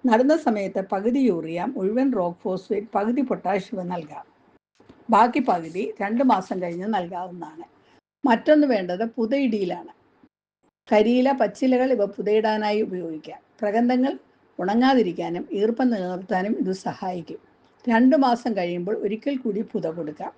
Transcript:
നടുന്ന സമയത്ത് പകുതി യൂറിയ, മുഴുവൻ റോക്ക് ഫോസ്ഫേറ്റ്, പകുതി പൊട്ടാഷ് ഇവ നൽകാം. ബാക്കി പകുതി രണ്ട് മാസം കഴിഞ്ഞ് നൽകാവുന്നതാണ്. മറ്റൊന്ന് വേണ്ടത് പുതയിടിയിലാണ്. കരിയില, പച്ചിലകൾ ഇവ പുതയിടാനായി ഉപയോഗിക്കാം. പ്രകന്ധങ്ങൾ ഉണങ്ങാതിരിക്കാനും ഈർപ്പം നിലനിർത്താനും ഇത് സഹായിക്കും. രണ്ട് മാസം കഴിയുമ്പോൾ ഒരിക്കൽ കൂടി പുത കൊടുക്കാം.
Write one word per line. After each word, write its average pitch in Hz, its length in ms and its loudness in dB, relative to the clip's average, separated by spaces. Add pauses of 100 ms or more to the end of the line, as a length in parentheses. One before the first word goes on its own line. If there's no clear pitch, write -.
നടുന്ന 254 300 4
സമയത്ത് 196 560 -2
പകുതി 214 260 0
യൂറിയ, 175 480 0 (100)
മുഴുവൻ 233 360 0
റോക്ക് 175 260 -2
ഫോസ്ഫേറ്റ്, 196 560 -4
പകുതി 233 280 0
പൊട്ടാഷ് 190 520 -4
ഇവ 190 80 -6
നൽകാം. 170 560 -10 (720)
ബാക്കി 233 280 6
പകുതി 175 640 -2
രണ്ട് 226 220 0
മാസം 190 380 2
കഴിഞ്ഞ് 175 240 -6
നൽകാവുന്നതാണ്. 180 800 -8 (600)
മറ്റൊന്ന് 294 400 6
വേണ്ടത് 190 380 0
പുതയിടിയിലാണ്. 220 920 -2 (920)
കരിയില, 240 400 4
പച്ചിലകൾ 254 600 2
ഇവ 202 120 2
പുതയിടാനായി 214 760 0
ഉപയോഗിക്കാം. 165 580 -8 (220)
പ്രകന്ധങ്ങൾ 240 580 0 (400)
ഉണങ്ങാതിരിക്കാനും 185 920 0
ഈർപ്പം 226 380 0
നിലനിർത്താനും 190 680 -4
ഇത് 190 140 -2
സഹായിക്കും. 180 680 -8 (500)
രണ്ട് 247 280 6
മാസം 247 400 2
കഴിയുമ്പോൾ 175 400 -2
ഒരിക്കൽ 220 400 -4
കൂടി 220 260 -4
പുത 185 240 -6
കൊടുക്കാം. 160 520 -8